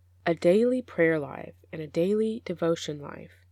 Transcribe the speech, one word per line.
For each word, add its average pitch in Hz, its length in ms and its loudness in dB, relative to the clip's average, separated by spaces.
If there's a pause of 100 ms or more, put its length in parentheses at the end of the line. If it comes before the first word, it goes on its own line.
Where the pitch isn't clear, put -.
(260)
a 170 80 2
daily 233 480 4
prayer 165 360 2
life - 360 -10 (180)
and 160 80 -10
a 156 60 -10
daily 214 580 0
devotion 165 540 -2
life, - 540 -16